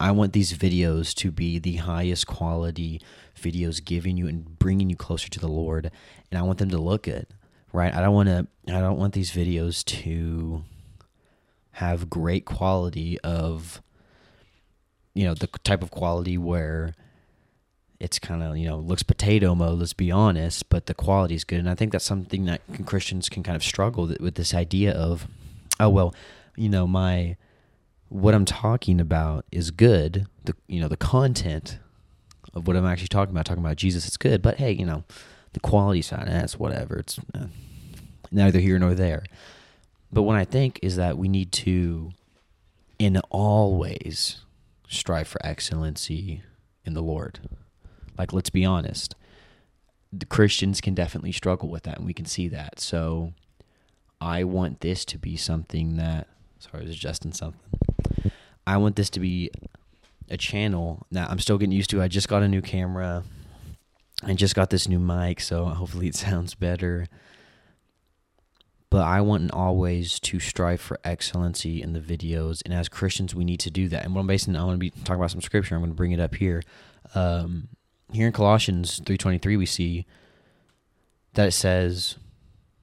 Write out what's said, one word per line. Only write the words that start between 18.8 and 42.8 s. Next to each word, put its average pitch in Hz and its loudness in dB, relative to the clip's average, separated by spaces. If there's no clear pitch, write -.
potato 101 4
mode, 85 2
let's 85 -2
be 90 0
honest, 87 2
but 85 2
the - -4
quality 95 2
is 78 -6
good. 87 -2
And 87 0
I 90 0
think 107 0
that's 92 -2
something 95 -2
that 85 -2
c-, 98 -8
Christians 92 -2
can 87 -6
kind 87 -2
of 80 -4
struggle 98 0
th-, 82 -4
with 87 -2
this - -2
idea 95 2
of, 82 -2
"Oh, 107 6
well, 95 6
you 110 0
know, 92 2
my, 90 0
what 101 4
I'm 101 6
talking 101 2
about 80 0
is 82 -4
good. 95 4
The, 90 -4
you 87 -4
know, 78 -2
the 76 -2
content 123 0
of 85 -4
what 90 2
I'm 92 2
actually 90 -2
talking 98 0
about, 80 0
talking 85 -2
about 78 0
Jesus, 87 0
it's - -6
good. 113 4
But 110 4
hey, 131 2
you 90 0
know, 78 -2
the - -6
quality 101 4
side, - -6
that's 85 0
whatever. - -4
It's, - -8
uh, 127 -8
neither 95 6
here 92 4
nor 90 6
there." 90 0
But 107 4
what 107 4
I 95 4
think 131 0
is 92 0
that 87 0
we 92 0
need 95 2
to, 85 0